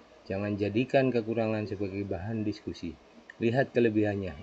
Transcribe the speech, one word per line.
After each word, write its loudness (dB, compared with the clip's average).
Jangan -2
jadikan 2
kekurangan 0
sebagai -4
bahan -4
diskusi. -8
Lihat 2
kelebihannya, 4